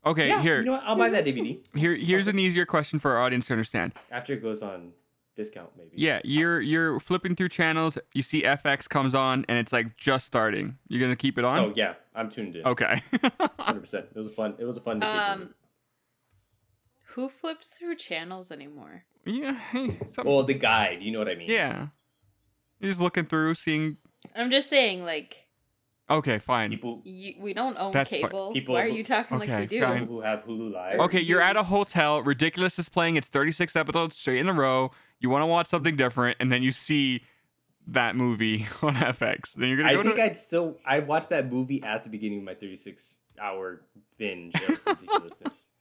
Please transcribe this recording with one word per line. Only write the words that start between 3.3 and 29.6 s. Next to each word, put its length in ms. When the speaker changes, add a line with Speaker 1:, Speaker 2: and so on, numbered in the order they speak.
Speaker 1:
to 60
understand. 400
Speaker 2:
After 220
it 80
goes 200
on 300
discount, 400
maybe. 180
Speaker 1:
Yeah, 300
you're, 340
you're 400
flipping 380
through 100
channels. 500
You 80
see 220
F 220
X 200
comes 300
on, 320
and 100
it's, 140
like, 240
just 320
starting. 500
You're 100
gonna 160
keep 220
it 80
on? 140
Speaker 2:
Oh 140
yeah, 200
I'm 160
tuned 280
in. 100
Speaker 1:
Okay. 340
<laughs> 260
Speaker 2:
Hundred 220
percent. 340
It 40
was 100
a 40
fun, 280
it 60
was 100
a 60
fun 180
debate 160
Speaker 3:
Um, 240
Speaker 2:
movie. 140
Speaker 3:
who 240
flips 480
through 180
channels 560
anymore? 540
Speaker 1:
Yeah. 320
Hey, 400
some 180
Speaker 2:
Well, 160
the 100
guide. 480
You 120
know 60
what 100
I 60
mean. 140
Speaker 1:
Yeah. 380
You're 100
just 100
looking 240
through, 280
seeing 420
Speaker 3:
I'm 160
just 180
saying, 360
like, 340
Speaker 1:
Okay, 280
fine. 320
Speaker 2:
People 360
Speaker 3:
y-, 340
we 140
don't 240
own 160
Speaker 1:
That's 160
fi- 140
Speaker 3:
cable. 280
Speaker 2:
people 240
Speaker 3:
Why 80
are 60
Speaker 2:
who 60
Speaker 3:
you 100
talking 340
like 80
Speaker 1:
Okay, 140